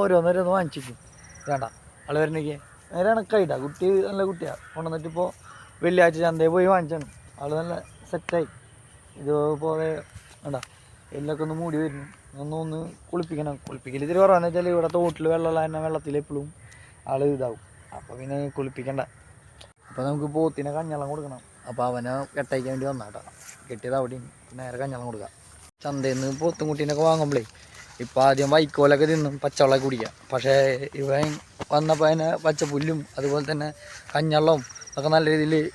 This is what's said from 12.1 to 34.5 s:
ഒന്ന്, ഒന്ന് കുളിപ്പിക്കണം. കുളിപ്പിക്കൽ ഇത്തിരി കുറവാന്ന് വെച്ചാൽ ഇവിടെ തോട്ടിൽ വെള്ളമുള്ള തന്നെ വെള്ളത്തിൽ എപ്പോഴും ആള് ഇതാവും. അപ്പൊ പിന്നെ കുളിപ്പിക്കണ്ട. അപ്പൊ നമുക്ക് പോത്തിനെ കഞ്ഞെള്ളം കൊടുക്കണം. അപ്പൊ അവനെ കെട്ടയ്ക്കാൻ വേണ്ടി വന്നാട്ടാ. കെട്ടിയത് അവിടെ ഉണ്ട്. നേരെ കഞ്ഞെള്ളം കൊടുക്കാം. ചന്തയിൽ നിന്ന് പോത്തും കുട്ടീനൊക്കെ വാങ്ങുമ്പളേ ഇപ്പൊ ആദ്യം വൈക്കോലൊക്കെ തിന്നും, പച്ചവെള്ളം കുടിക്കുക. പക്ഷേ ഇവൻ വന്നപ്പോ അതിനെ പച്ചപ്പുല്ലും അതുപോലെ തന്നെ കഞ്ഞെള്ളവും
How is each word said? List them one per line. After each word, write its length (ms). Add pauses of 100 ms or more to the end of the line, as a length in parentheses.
ഒന്ന്, 140
ഒന്ന് 340 (220)
കുളിപ്പിക്കണം. 440 (120)
കുളിപ്പിക്കൽ 340
ഇത്തിരി 160
കുറവാന്ന് 300
വെച്ചാൽ 200
ഇവിടെ 260
തോട്ടിൽ 340
വെള്ളമുള്ള 360
തന്നെ 160
വെള്ളത്തിൽ 360
എപ്പോഴും 380 (540)
ആള് 160
ഇതാവും. 360 (360)
അപ്പൊ 180
പിന്നെ 340
കുളിപ്പിക്കണ്ട. 520 (880)
അപ്പൊ 140
നമുക്ക് 320
പോത്തിനെ 380
കഞ്ഞെള്ളം 380
കൊടുക്കണം. 300 (280)
അപ്പൊ 160
അവനെ 260 (260)
കെട്ടയ്ക്കാൻ 360
വേണ്ടി 140
വന്നാട്ടാ. 340 (500)
കെട്ടിയത് 260
അവിടെ 180
ഉണ്ട്. 440
നേരെ 180
കഞ്ഞെള്ളം 300
കൊടുക്കാം. 260 (520)
ചന്തയിൽ 360
നിന്ന് 200
പോത്തും 280
കുട്ടീനൊക്കെ 340
വാങ്ങുമ്പളേ 420 (560)
ഇപ്പൊ 220
ആദ്യം 280
വൈക്കോലൊക്കെ 560
തിന്നും, 280 (100)
പച്ചവെള്ളം 400
കുടിക്കുക. 260 (220)
പക്ഷേ 220 (400)
ഇവൻ 420 (360)
വന്നപ്പോ 340
അതിനെ 300
പച്ചപ്പുല്ലും 720 (120)
അതുപോലെ 340
തന്നെ 160 (480)
കഞ്ഞെള്ളവും 460 (360)